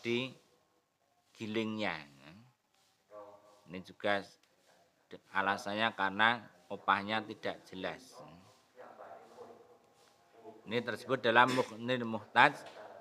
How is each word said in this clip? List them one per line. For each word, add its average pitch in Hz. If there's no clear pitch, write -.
digilingnya. 110
Ini 87
juga 101
alasannya 101
karena 107
opahnya 101
tidak 101
jelas. 92
Ini 113
tersebut 120
dalam 120
Mughnil 120
Muhtaj, 117